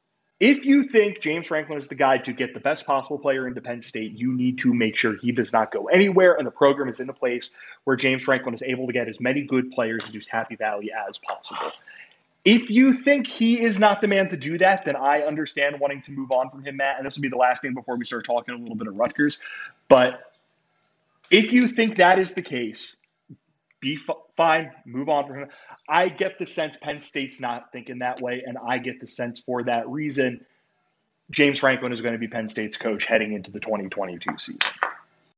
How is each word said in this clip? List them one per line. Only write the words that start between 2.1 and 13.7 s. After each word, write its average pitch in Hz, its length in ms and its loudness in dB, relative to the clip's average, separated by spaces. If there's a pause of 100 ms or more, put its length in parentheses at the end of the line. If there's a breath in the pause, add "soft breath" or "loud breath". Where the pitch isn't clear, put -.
to 127 120 -8
get 123 220 -4
the 110 60 -14
best 147 260 -2
possible 139 320 -2
player 135 300 -2
into 123 120 -8
Penn 120 220 -10
State, 110 300 -8
you 120 200 -4
need 127 280 0
to 123 120 2
make 113 240 2
sure 110 200 0
he 120 160 -4
does 117 200 -2
not 110 200 2
go 101 160 -4
anywhere, 185 480 6
and 143 100 -2
the 120 60 -6
program 139 380 4
is 117 100 -6
in 127 100 -8
a 131 40 -8
place 123 360 -4 (360 loud breath)
where 135 100 2
James 131 260 0
Franklin 127 320 0
is 113 80 -8
able 127 240 -4
to 123 80 -4
get 120 140 -2
as 110 120 -10
many 131 220 0
good 131 300 -2
players 113 420 -4
into 107 160 -14
Happy 113 260 -6
Valley 107 360 -6
as 101 260 -10
possible. - 540 -10 (760 loud breath)
If 226 240 6
you 247 240 6
think 277 320 2
he 233 340 0
is 220 200 0